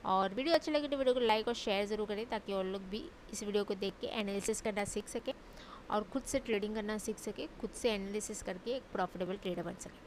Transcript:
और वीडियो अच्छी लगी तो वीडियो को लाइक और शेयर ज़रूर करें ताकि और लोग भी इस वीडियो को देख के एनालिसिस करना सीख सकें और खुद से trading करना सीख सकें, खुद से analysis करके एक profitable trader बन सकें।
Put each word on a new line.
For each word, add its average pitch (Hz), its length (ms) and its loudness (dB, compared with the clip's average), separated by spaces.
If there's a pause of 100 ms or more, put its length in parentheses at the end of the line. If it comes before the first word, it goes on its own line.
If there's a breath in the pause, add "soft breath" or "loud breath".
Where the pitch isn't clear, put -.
और 190 300 4
वीडियो 277 200 4
अच्छी 311 160 4
लगी 294 180 4
तो 277 80 2
वीडियो 254 180 6
को 254 60 4
लाइक 220 280 6
और 240 60 2
शेयर 208 320 2
ज़रूर 208 200 0
करें 208 200 -2
ताकि 214 260 -2
और 190 120 2
लोग 190 180 -2
भी 208 220 -4 (280)
इस 226 100 -6
वीडियो 202 220 2
को 202 100 0
देख 190 260 -2
के 240 60 -4
एनालिसिस 202 540 0
करना 208 240 0
सीख - 240 -4
सकें 254 240 -4 (580 loud breath)
और 214 140 2
खुद - 180 -2
से - 160 0
trading 208 360 0
करना 214 240 -2
सीख 208 200 -4
सकें, - 280 -6 (140)
खुद 214 100 -4
से 233 220 2
analysis 202 500 -4
करके 190 280 -6
एक 262 120 -2 (100)
profitable 185 440 0
trader 175 260 -2
बन 180 120 -4
सकें। - 320 -12